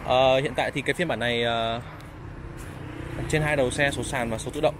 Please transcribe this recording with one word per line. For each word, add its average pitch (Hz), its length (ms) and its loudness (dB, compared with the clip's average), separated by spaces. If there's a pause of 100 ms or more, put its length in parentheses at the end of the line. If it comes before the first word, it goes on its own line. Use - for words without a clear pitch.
ờ, 131 360 6
hiện 139 160 0
tại 135 140 0
thì 143 120 -2
cái 139 120 2
phiên 175 140 0
bản 120 100 0
này, 120 240 2
ờ, 117 380 0 (1500)
trên 156 140 2
hai 151 140 2
đầu 131 140 4
xe 139 200 2
số 120 120 -2
sàn 117 280 -2
và 113 80 -2
số 123 120 -6
tự 147 100 -6
động. 151 200 4